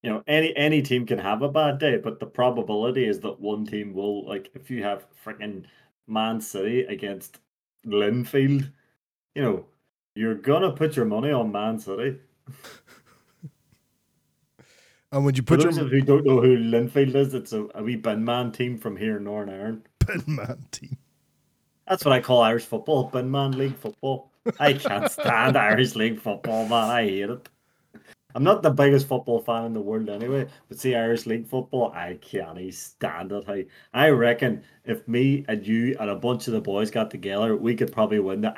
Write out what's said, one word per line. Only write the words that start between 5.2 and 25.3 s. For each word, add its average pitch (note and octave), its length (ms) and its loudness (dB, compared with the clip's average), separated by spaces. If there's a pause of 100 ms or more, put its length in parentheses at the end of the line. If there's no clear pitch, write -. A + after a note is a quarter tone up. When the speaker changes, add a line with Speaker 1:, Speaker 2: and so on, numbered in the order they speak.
Speaker 1:
frickin' G#2 400 -12 (420)
Man A2 340 -2
City A2 440 -2
against G2 560 -10 (460)
Linfield, B2+ 840 2 (640)
you C#3+ 80 -4
know, G2 220 -2 (500)
you're A2 200 -2
gonna D3+ 380 2
put D3+ 240 -2
your A#2+ 80 2
money A2 260 0
on A#2 200 0
Man G#2+ 280 -2
City. A#2 400 -6 (300)
<laughs> - 40 -18 (2500)
Speaker 2:
And C#3 140 0
would C3+ 140 2
you C3 40 -2
Speaker 1:
For - 140 4
Speaker 2:
put D3 80 6
Speaker 1:
those E3 140 2
Speaker 2:
your D3 80 0
Speaker 1:
of B2 80 0
you C#3 60 6
who B2+ 40 2
don't C#3 220 6
know C3 120 8
who B2+ 200 8
Linfield A#2+ 560 2
is, C#3 180 4
it's A#2 220 -6
a, G#2+ 200 -2
a G#2+ 80 -10
wee A#2 140 -4
bin A2 300 -2
man A#2+ 260 -2
team B2 240 -4
from A2 180 -8
here G#2 220 -4
in G2+ 80 -8
Northern G2+ 300 -8
Ireland. A2 340 -10 (180)
Speaker 2:
Bin F#3 200 -6
man B2+ 440 -8
team. - 280 -14 (880)
Speaker 1:
That's F#3 160 -2
what C#3+ 80 6
I B2 80 6
call B2 220 6
Irish A2+ 240 2
football, C3 380 0
bin B2+ 260 -4
man C#3 260 -2
league C3+ 220 -2
football. C3+ 520 -6 (300)
I D3 140 4
can't - 360 -2
Speaker 2:
<laughs> - 0 -
Speaker 1:
stand A#2+ 460 2